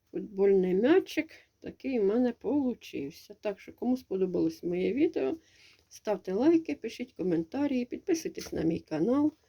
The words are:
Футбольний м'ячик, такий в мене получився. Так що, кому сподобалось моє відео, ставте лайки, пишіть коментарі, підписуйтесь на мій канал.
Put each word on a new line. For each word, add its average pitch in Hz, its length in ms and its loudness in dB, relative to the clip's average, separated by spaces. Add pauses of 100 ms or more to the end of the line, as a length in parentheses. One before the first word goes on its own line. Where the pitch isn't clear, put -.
(120)
Футбольний 190 640 2
м'ячик, 311 580 2 (280)
такий 254 400 -6
в 202 40 2
мене 233 300 2
получився. 226 1000 -4
Так 202 260 -8
що, - 140 -20
кому 254 240 -2
сподобалось 175 680 -2
моє 185 300 0
відео, 339 440 0 (520)
ставте 190 440 -6
лайки, 302 420 2
пишіть 247 380 -10
коментарі, 240 720 0
підписуйтесь - 680 -4
на - 100 -2
мій 165 180 0
канал. 247 540 0 (160)